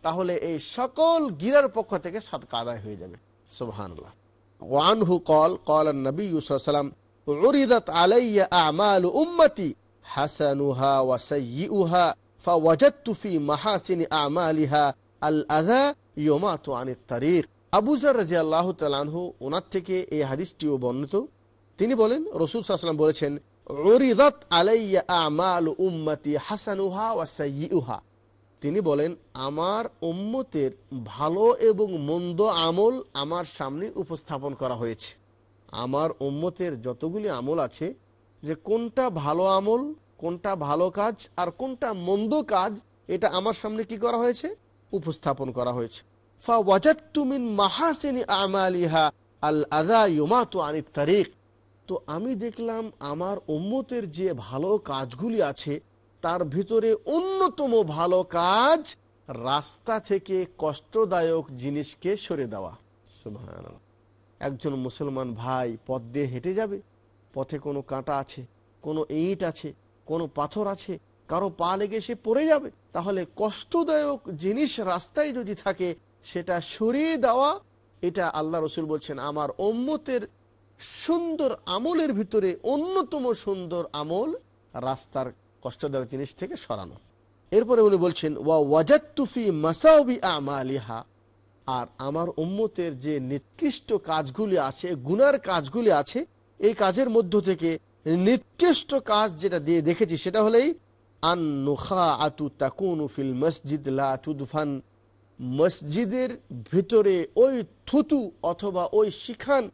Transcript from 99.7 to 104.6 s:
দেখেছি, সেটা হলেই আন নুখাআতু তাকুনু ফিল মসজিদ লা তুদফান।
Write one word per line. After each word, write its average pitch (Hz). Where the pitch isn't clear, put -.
দেখেছি, 165
সেটা 208
হলেই 240
আন 170
নুখাআতু 147
তাকুনু 156
ফিল 135
মসজিদ 143
লা 135
তুদফান। 143